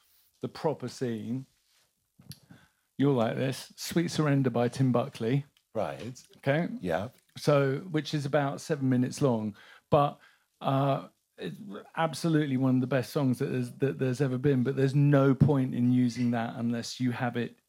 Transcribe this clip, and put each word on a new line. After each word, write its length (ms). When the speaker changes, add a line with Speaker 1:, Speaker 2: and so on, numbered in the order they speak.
Speaker 1:
the 60
proper 380
scene. 600
You'll 160
like 220
this, 400
Sweet 340
Surrender 400
by 180
Tim 240
Buckley. 540
Speaker 2:
Right. 460
Speaker 1:
Okay. 300
Speaker 2:
Yeah. 260
Speaker 1:
So, 380
which 220
is 140
about 340
seven 300
minutes 320
long, 340
but, 280
uh, 440
it's 180
absolutely 600
one 160
of 80
the 40
best 260
songs 260
that 80
there's, 320
that 200
there's 220
ever 160
been, 260
but 140
there's 180
no 400
point 400
in 160
using 420
that 240
unless 440
you 120
have 260
it 180